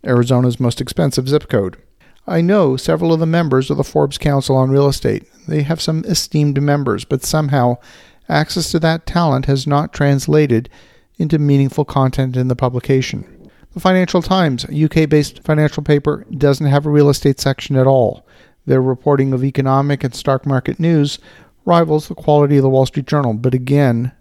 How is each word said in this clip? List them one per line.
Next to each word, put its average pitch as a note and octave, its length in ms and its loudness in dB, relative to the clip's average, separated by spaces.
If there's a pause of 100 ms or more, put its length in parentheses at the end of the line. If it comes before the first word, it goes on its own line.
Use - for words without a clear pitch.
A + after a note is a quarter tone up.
Arizona's B2 540 2
most A#2+ 200 -2
expensive C3 480 -2
zip D3 200 -2
code. G2 280 -2 (480)
I E3+ 160 -2
know E3+ 360 2
several E3 360 0
of D#3+ 60 2
the D#3+ 80 0
members D#3 420 0
of C#3+ 100 -2
the C#3+ 40 -2
Forbes C#3+ 340 -2
Council C#3 400 0
on C3 140 2
Real C#3 160 4
Estate. A#2+ 380 -2 (240)
They D3+ 160 -2
have D#3+ 160 -4
some D#3+ 240 -4
esteemed D3 580 -2
members, C#3+ 420 -2
but - 200 -4
somehow C3+ 540 0 (500)
access D#3+ 420 -2
to E3 80 0
that E3 280 -2
talent C#3+ 400 0
has C3+ 200 0
not D3 260 -2
translated C#3 760 2 (460)
into D#3+ 240 0
meaningful C#3+ 440 2
content C3 520 -2
in B2+ 100 -2
the B2+ 80 0
publication. B2+ 960 -4 (240)
The F3+ 60 -10
Financial F#3 420 2
Times, E3 460 0
a C#3+ 60 -10
U D3+ 140 0
K-based D3+ 540 0
financial D3+ 400 0
paper, D3 480 0
doesn't C#3+ 360 0
have C#3+ 200 2
a D3+ 40 -2
real D3 180 4
estate C#3 320 0
section - 340 -4
at C3 140 4
all. C3 360 0 (420)
Their C3+ 140 2
reporting C3+ 520 0
of B2+ 100 -2
economic C3+ 640 0
and B2+ 100 -4
stock - 320 -2
market C#3 320 -2
news D#3+ 400 0 (460)
rivals E3 420 0
the - 80 -12
quality D3 420 2
of C#3 60 4
the C3+ 80 2
Wall C3 160 2
Street C#3+ 200 -6
Journal, C3+ 280 0
but A#2+ 180 -2
again B2+ 680 0